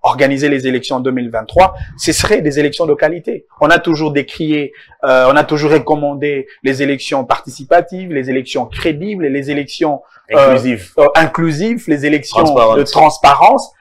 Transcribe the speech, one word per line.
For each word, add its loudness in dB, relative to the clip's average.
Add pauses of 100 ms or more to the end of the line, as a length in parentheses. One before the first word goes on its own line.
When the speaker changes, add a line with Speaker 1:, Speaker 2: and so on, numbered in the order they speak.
Speaker 1:
organiser 0
les -2
élections -4
en -4
deux -2
mille -4
vingt-trois, 0 (240)
ce -2
serait 0
des -2
élections -2
de -4
qualité. -4 (140)
On 2
a 4
toujours -2
décrié, -4 (300)
euh, 4
on 6
a 4
toujours 0
recommandé -2 (160)
les -2
élections -4
participatives, -2
les -6
élections -4
crédibles, -6
les -4
élections, -4 (300)
euh, 2
Speaker 2:
Inclusives. 2
Speaker 1:
euh, 6
inclusives, -2
les -2
élections 0
Speaker 2:
Transparentes. 4
Speaker 1:
de 2
transparence. 4